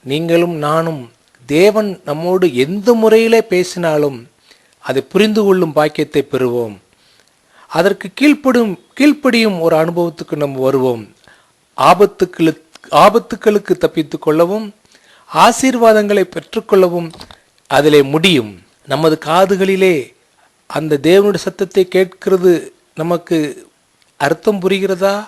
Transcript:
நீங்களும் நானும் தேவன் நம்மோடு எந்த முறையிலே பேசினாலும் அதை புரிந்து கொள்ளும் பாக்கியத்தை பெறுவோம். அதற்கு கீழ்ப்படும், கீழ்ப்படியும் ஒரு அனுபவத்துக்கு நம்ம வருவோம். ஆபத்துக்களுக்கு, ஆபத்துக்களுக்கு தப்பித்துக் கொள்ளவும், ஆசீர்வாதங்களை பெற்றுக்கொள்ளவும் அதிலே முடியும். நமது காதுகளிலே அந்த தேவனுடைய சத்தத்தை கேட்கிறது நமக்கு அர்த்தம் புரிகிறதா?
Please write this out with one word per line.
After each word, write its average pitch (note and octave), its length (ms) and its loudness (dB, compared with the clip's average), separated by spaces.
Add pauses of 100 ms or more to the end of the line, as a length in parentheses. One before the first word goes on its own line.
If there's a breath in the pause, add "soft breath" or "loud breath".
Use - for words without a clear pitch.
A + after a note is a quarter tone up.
நீங்களும் E3 520 -2
நானும் D3+ 560 -4 (340)
தேவன் G3 600 0
நம்மோடு E3+ 500 -2
எந்த F#3+ 380 0
முறையிலே A3+ 480 2
பேசினாலும் D#3 880 -4 (520 soft breath)
அதை C3 220 -4
புரிந்து G#3 420 0
கொள்ளும் F#3 300 0
பாக்கியத்தை D3+ 580 -2
பெறுவோம். A#2+ 460 -4 (880 soft breath)
அதற்கு G3 460 -2
கீழ்ப்படும், B3+ 680 0 (200)
கீழ்ப்படியும் A#3+ 600 0
ஒரு D#3+ 160 0
அனுபவத்துக்கு E3 600 -4
நம்ம C#3 240 -6
வருவோம். C3 540 -2 (640 soft breath)
ஆபத்துக்களுக்கு, F3 840 2 (300)
ஆபத்துக்களுக்கு G#3 840 2
தப்பித்துக் D#3 440 -6
கொள்ளவும், F3+ 520 -2 (600 soft breath)
ஆசீர்வாதங்களை G#3+ 880 2
பெற்றுக்கொள்ளவும் F3 880 -2 (560 loud breath)
அதிலே D3 340 4
முடியும். C#3 600 0 (260)
நமது D#3 380 0
காதுகளிலே F#3 880 0 (640)
அந்த D3+ 260 -2
தேவனுடைய F#3+ 420 2
சத்தத்தை F#3+ 420 -4
கேட்கிறது F#3 640 0 (440)
நமக்கு E3+ 420 -4 (840)
அர்த்தம் E3 440 -2
புரிகிறதா? F#3+ 520 -2 (120)